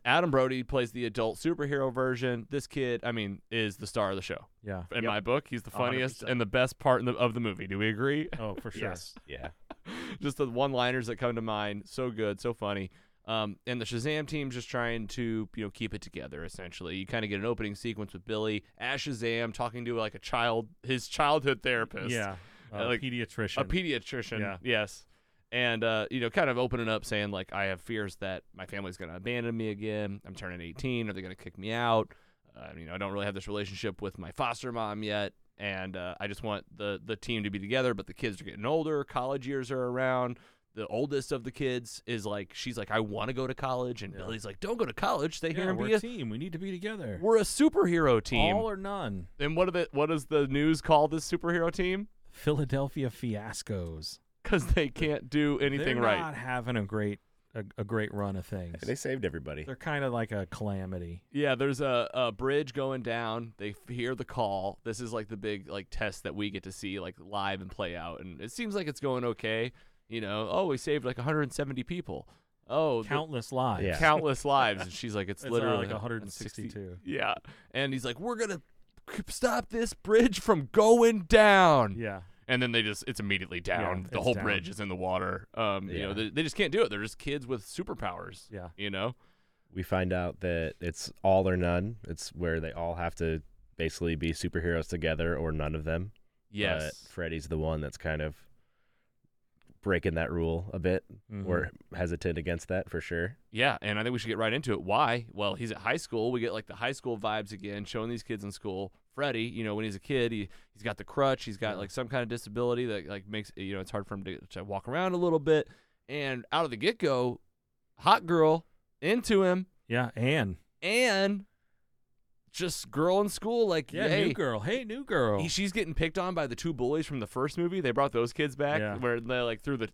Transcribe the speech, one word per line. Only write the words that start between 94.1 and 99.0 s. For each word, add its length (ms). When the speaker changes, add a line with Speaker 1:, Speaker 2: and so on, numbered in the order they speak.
Speaker 4:
be 160
superheroes 560
together 480
or 160
none 240
of 80
them. 260
Speaker 1:
Yes. 540
Speaker 4:
But 80
Freddy's 360
the 100
one 220
that's 160
kind 240
of 140